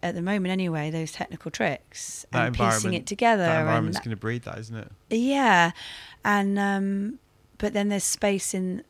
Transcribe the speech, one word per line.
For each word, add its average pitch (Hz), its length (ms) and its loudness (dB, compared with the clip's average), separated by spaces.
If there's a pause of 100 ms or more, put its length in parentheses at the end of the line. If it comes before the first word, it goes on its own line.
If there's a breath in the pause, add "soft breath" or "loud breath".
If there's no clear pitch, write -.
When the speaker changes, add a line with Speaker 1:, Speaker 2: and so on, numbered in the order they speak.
Speaker 1:
at 175 140 -4
the 170 60 -4
moment 185 300 0
anyway, 165 380 -2
those 160 220 -4
technical - 400 -10
tricks - 800 -6
Speaker 2:
That 117 160 2
Speaker 1:
and 123 80 -2
piecing 120 100 2
Speaker 2:
environment, 110 300 2
Speaker 1:
it - 120 -4
together 214 360 4
Speaker 2:
that 165 80 4
Speaker 1:
and 160 100 4
Speaker 2:
environment's 113 380 2
Speaker 1:
that - 60 -10
Speaker 2:
gonna 113 100 -4
breed 117 280 -4
that, - 140 -10
isn't 110 180 -12
it? - 160 -12 (180)
Speaker 1:
Yeah. 226 640 4 (520 loud breath)
And, 202 340 2
um, 196 640 -2 (380)
but 208 160 -2
then 208 160 2
there's 202 160 -2
space - 480 0
in 185 360 -4